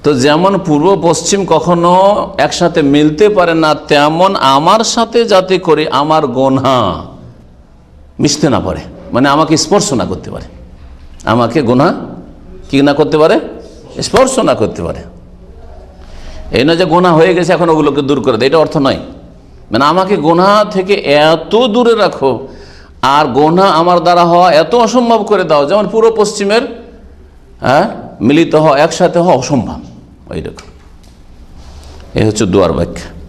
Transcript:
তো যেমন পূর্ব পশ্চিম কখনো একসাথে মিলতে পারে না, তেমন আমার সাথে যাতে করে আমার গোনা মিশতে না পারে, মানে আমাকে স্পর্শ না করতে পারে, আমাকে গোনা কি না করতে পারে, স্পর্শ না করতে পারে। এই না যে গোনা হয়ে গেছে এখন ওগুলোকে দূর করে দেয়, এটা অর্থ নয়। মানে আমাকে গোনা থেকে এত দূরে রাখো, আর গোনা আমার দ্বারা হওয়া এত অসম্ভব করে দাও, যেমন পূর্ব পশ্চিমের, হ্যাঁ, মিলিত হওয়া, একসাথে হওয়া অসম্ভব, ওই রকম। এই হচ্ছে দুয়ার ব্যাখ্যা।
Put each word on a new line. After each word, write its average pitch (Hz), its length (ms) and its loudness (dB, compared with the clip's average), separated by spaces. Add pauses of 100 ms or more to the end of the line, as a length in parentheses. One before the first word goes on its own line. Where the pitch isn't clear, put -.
তো 147 120 2
যেমন 156 440 2
পূর্ব 165 440 0
পশ্চিম 170 440 -2
কখনো 170 460 0 (460)
একসাথে 165 440 0
মিলতে 151 460 2
পারে 175 260 0
না, 156 200 0
তেমন 156 600 0
আমার 160 480 2
সাথে 233 400 -2
যাতে 185 340 2
করে 156 300 0
আমার 151 380 0
গোনা 131 680 0 (1300)
মিশতে 147 280 0
না 104 120 0
পারে, 82 200 -6 (320)
মানে 135 160 0
আমাকে 147 280 2
স্পর্শ 202 360 0
না 104 120 -2
করতে 92 260 -10
পারে, - 140 -14 (800)
আমাকে 120 380 0
গোনা 127 320 2 (760)
কি 135 120 2
না 143 100 2
করতে 147 260 0
পারে, 175 220 4 (640)
স্পর্শ 247 360 -2
না 160 160 0
করতে 101 280 -4
পারে। 80 160 -8 (1600)
এই 123 60 2
না 165 120 2
যে 180 80 0
গোনা 175 280 2
হয়ে 165 220 4
গেছে 175 180 0
এখন 165 160 0
ওগুলোকে 147 340 0
দূর 135 180 0
করে 113 160 0
দেয়, 120 100 0
এটা 160 120 2
অর্থ 151 180 0
নয়। 131 220 0 (720)
মানে 127 140 0
আমাকে 185 320 0
গোনা 180 540 2
থেকে 190 240 -2
এত 160 720 2
দূরে 233 280 2
রাখো, 135 520 -2 (560)
আর 143 240 2
গোনা 156 380 2
আমার 175 360 2
দ্বারা 175 240 2
হওয়া 175 280 4
এত 160 220 2
অসম্ভব 233 480 2
করে 202 220 0
দাও, 147 220 2
যেমন 196 220 0
পূর্ব 226 280 2
পশ্চিমের, 208 460 0 (1000)
হ্যাঁ, 160 280 2 (320)
মিলিত 147 340 2
হওয়া, 156 240 4
একসাথে 170 400 0
হওয়া 175 160 2
অসম্ভব, 107 460 -4 (500)
ওই 85 100 -8
রকম। - 260 -14 (1500)
এই 107 120 0
হচ্ছে 107 200 -2
দুয়ার 90 260 2
ব্যাখ্যা। - 460 -8 (100)